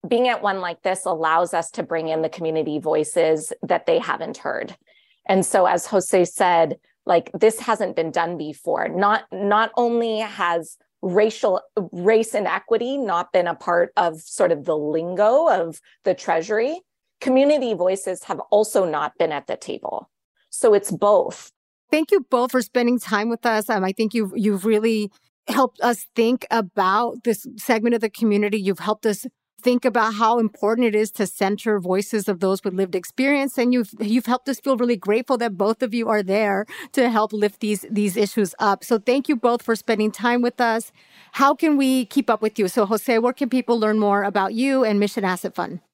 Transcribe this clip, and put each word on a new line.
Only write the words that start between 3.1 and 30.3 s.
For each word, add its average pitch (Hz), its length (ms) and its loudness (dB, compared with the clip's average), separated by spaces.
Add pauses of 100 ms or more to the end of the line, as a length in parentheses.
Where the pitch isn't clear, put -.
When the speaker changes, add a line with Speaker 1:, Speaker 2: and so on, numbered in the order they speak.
Speaker 1:
that 180 220 -2
they 165 140 2
haven't - 380 -6
heard. - 380 -8 (500)
And 190 200 2
so, 190 200 4
as 180 200 2
Jose 185 400 2
said, 170 520 2 (280)
like, 170 280 2
this 220 260 2
hasn't - 360 -2
been 165 160 -2
done 170 260 -2
before. 156 500 -4
Not, 202 440 0
not 208 440 0
only 233 440 0
has 180 580 -4 (240)
racial, 202 600 0 (300)
race 220 420 0
and 208 140 -2
equity 226 500 -2
not 180 340 -4
been 180 160 2
a 170 80 -4
part 175 420 0
of 165 240 0
sort 180 300 0
of 147 140 -2
the 160 120 -2
lingo 180 680 2
of 175 320 0 (240)
the 185 100 0
Treasury, 214 680 -2 (400)
community 269 520 2
voices 185 500 -2
have 175 160 -6 (120)
also 208 340 2
not 151 320 -4
been 160 140 2
at 143 160 -6
the - 80 -4
table. - 540 -10 (400)
So - 240 2
it's 202 180 2
both. 202 600 0 (400)
Speaker 2:
Thank 311 200 2
you 370 180 4
both 247 220 0
for 254 100 2
spending 240 380 0
time 214 300 -2
with 233 160 -6
us. 214 240 0
Um, 202 140 0
I 190 80 0
think 220 220 -2
you've, 220 220 -2
you've 196 300 0
really 214 460 2 (360)
helped 247 340 0
us 240 240 -2 (100)
think 233 360 2
about 214 720 0
this 240 240 -2 (100)
segment 233 380 0
of 220 60 -2
the 220 80 -2
community. 208 500 0
You've 190 200 -2
helped 214 260 -4
us 214 200 -2 (360)
think 247 240 0
about 226 280 0
how 226 260 2